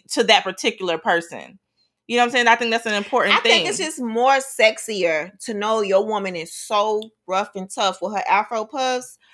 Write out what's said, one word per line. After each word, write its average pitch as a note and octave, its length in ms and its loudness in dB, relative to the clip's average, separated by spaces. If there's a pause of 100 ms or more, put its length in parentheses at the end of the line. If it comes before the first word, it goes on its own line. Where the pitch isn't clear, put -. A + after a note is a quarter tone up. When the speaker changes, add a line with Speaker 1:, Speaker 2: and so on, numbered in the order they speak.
(120)
Speaker 1:
to - 140 0
that G3+ 200 4
particular F#3 520 -4
person. E3+ 600 -4 (480)
You A#3 100 -2
know A#3+ 60 6
what A#3+ 40 4
I'm A#3 40 -4
saying? A#3+ 160 2
I A3+ 80 8
think A#3 160 -2
that's A#3 140 -2
an A3 80 -2
important G#3 440 2
Speaker 2:
I - 40 2
think - 280 2
it's G#4 80 -4
Speaker 1:
thing. F4+ 100 -4
Speaker 2:
just D#4+ 140 -8
more B3 380 2
sexier F#3+ 1040 0
to A#3 80 -8
know G#3+ 280 0
your G3 240 2
woman G3 300 -4
is E3 180 -10
so G#3+ 480 -2 (240)
rough F#3+ 300 -2
and F#3+ 140 -10
tough G3 320 -2
with G3 120 -4
her G3 160 -2
Afro A3 360 0
puffs. B3+ 520 -4 (160)